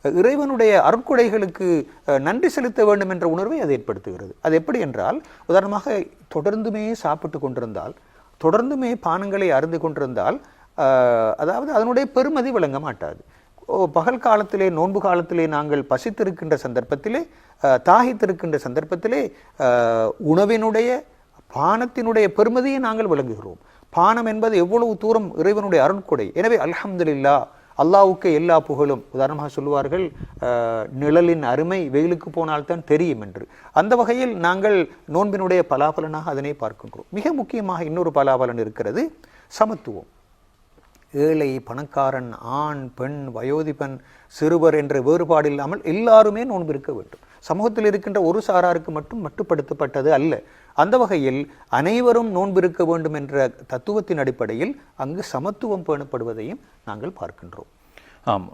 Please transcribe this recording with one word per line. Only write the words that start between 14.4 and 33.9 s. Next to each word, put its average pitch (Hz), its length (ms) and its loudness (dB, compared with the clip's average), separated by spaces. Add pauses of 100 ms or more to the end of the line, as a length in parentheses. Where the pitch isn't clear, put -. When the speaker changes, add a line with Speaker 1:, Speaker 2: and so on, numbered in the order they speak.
Speaker 1:
நோன்பு 180 300 0
காலத்திலே 175 480 0
நாங்கள் 147 420 -2
பசித்திருக்கின்ற 185 640 -2
சந்தர்ப்பத்திலே, 135 760 -4 (360)
அ, 131 220 4
தாகித்திருக்கின்ற 185 720 2
சந்தர்ப்பத்திலே, 175 760 -4 (280)
அ, 117 580 2
உணவினுடைய, 220 880 2 (520)
பானத்தினுடைய 220 720 2
பெருமதியை 247 500 2
நாங்கள் 220 300 -2
விளங்குகிறோம். 120 480 -4 (340)
பானம் 220 360 4
என்பது 220 320 0
எவ்வளவு 214 400 2
தூரம் 214 400 0
இறைவனுடைய 190 480 2
அருட்கொடை. 147 480 0
எனவே, 190 240 2
அல்ஹம்துலில்லாஹ், 151 920 0 (300)
அல்லாஹ்வுக்கு 185 560 4
எல்லா 160 260 4
புகழும். 143 520 -2
உதாரணமாக 147 380 -4
சொல்லுவார்கள், 147 600 -4 (320)
அ, 117 480 -2
"நிழலின் 156 520 2
அருமை 156 460 -2
வெயிலுக்கு 160 400 0
போனால்தான் 156 540 -4
தெரியும்" 151 380 2
என்று. 98 260 -14 (240)
அந்த 208 240 4